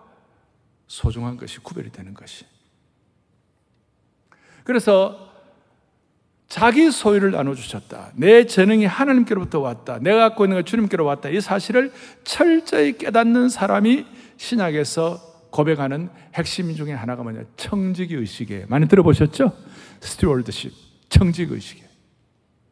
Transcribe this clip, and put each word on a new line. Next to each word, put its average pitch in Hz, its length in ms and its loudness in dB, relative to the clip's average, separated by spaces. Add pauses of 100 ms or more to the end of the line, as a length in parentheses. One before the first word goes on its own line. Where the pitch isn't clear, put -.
(880)
소중한 120 480 -8
것이 - 240 -18
구별이 135 320 -16
되는 95 220 -20
것이. - 320 -20 (2250)
그래서 202 720 0 (1120)
자기 247 440 4
소유를 202 400 2
나눠주셨다. 127 840 -8
내 220 300 8
재능이 208 400 2
하나님께로부터 226 760 0
왔다. 120 400 -8
내가 220 300 4
갖고 220 160 0
있는 190 100 2
건 180 100 -2
주님께로 196 380 0
왔다. 143 240 -2
이 175 140 -2
사실을 214 500 -2 (320)
철저히 330 760 2
깨닫는 233 520 2
사람이 208 560 0 (320)
신약에서 165 1120 -4
고백하는 147 580 -2 (280)
핵심 170 380 -6
중에 151 200 -10
하나가 123 280 -10
뭐냐? 113 200 -12 (160)
청지기 185 580 -6
의식이에요. 104 540 -10
많이 147 180 2
들어보셨죠? 165 640 2 (480)
스튜어드십, 127 720 -4 (380)
청지기 170 440 2
의식이에요. - 340 -16 (840)